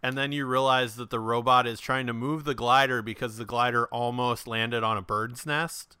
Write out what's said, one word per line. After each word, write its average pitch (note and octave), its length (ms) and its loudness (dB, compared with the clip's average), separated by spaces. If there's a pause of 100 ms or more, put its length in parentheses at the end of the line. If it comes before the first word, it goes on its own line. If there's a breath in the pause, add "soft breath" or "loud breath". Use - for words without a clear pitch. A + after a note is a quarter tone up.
and C3 160 -2
then C#3 140 0
you C#3+ 140 -2
realize B2+ 500 2
that A#2 140 -10
the A#2+ 100 -2
robot A#2+ 480 4
is A#2 120 -6
trying C3 280 -2
to A#2 60 -2
move C#3 320 -4
the C#3+ 100 -2
glider B2 460 4
because A2 360 -6
the A#2 80 -8
glider A#2+ 420 2
almost A#2+ 600 -2
landed A#2 340 -2
on A2 160 0
a G2 40 -4
bird's A2 440 -4
nest. D#3 540 -6